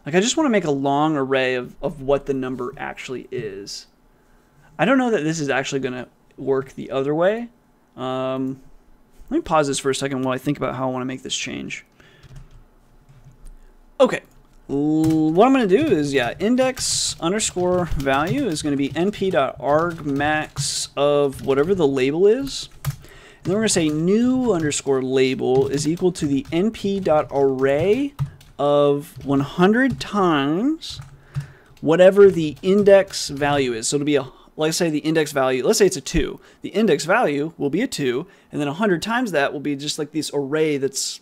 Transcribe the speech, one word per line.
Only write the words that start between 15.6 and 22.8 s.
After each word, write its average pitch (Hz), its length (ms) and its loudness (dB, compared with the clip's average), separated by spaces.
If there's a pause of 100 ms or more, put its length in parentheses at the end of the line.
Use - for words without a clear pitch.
do 220 180 4
is, 151 280 2
yeah, 123 260 0
index 254 800 -2
underscore 180 680 -2 (120)
value 147 500 0
is 156 140 -4
gonna 147 160 -2
be 135 180 -2
N 180 160 0
P 196 180 -2
dot 151 300 0
arg 160 460 0
max 143 880 -4
of 143 500 2
whatever 143 300 2
the 170 120 2
label 139 380 2
is. 262 440 0 (160)